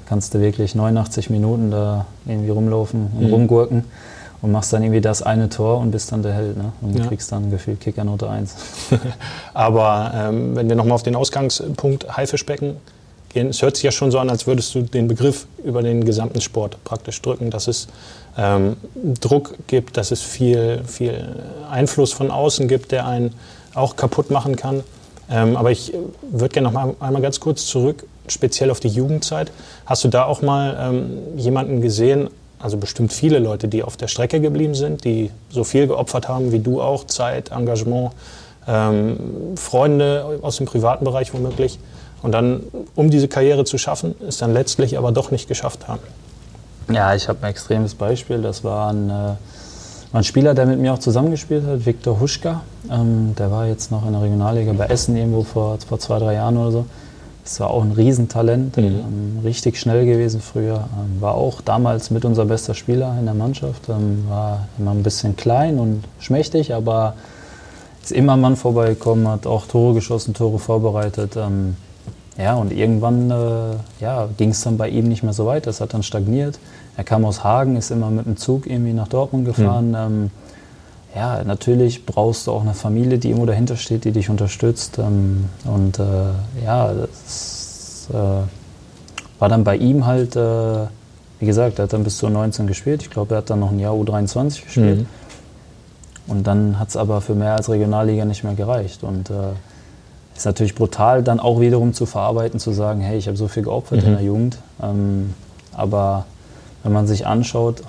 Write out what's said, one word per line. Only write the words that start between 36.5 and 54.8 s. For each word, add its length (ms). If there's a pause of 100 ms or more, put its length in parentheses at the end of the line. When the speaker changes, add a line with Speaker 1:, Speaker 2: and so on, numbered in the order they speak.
Speaker 2:
wie 100
du 200
auch, 240
Zeit, 460
Engagement, 640 (540)
ähm, 520 (380)
Freunde 840
aus 160
dem 80
privaten 400
Bereich 300
womöglich, 440 (440)
und 100
dann, 300 (340)
um 140
diese 180
Karriere 360
zu 140
schaffen, 360 (120)
es 120
dann 140
letztlich 460
aber 140
doch 180
nicht 180
geschafft 400
haben. 120 (920)
Speaker 1:
Ja, 220
ich 140
hab 140
ein 80
extremes 440
Beispiel. 480
Das 220
war 280
ein, 180
äh, 1040
ein 80
Spieler, 300
der 120
mit 140
mir 140
auch 40
zusammengespielt 680
hat, 200
Viktor 320
Huschka. 440 (280)
Ähm, 480
der 120
war 160
jetzt 240
noch 160
in 80
der 80
Regionalliga 500
bei 140